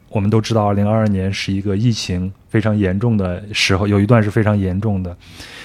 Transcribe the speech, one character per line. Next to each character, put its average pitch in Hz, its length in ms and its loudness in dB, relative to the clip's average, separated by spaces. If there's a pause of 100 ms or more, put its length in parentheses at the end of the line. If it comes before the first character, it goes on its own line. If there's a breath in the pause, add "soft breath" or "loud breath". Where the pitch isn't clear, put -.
(100)
我 110 100 -2
们 101 100 0
都 110 100 4
知 110 140 -2
道 107 100 2
二 101 100 2
零 101 140 2
二 110 100 2
二 110 100 2
年 95 240 0
是 - 200 -6
一 98 80 -2
个 98 160 -2
疫 117 140 2
情 92 400 -4 (180)
非 110 120 0
常 107 180 0
严 95 180 0
重 117 200 0
的 92 260 -2 (100)
时 101 240 0
候， 104 120 0
有 101 100 4
一 101 80 4
段 117 160 6
是 104 80 0
非 110 140 0
常 104 120 2
严 95 240 -2
重 101 220 -2
的。 87 140 -10 (480 loud breath)